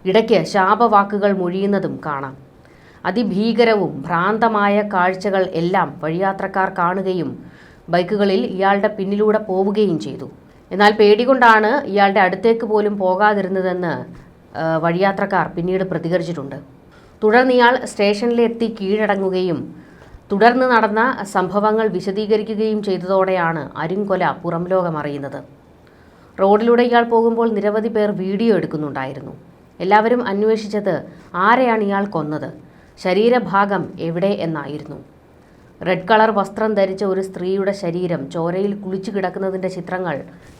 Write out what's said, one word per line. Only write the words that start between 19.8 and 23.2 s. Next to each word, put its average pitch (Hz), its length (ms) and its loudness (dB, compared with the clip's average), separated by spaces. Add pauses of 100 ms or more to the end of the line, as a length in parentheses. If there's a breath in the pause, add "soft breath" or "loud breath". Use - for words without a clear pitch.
തുടർന്ന് 240 340 4
നടന്ന 226 580 2
സംഭവങ്ങൾ 202 640 0
വിശദീകരിക്കുകയും 214 960 -2
ചെയ്തതോടെയാണ് 185 920 0